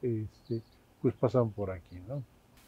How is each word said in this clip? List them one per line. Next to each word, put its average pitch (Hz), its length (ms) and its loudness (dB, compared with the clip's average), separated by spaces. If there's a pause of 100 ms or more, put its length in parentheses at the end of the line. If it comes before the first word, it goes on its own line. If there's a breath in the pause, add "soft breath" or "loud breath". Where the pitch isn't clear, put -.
este, 113 580 -4 (400)
pues 127 140 4
pasan 120 360 2
por 98 200 -4
aquí, 90 280 -12 (100)
¿no? 135 140 -6 (460)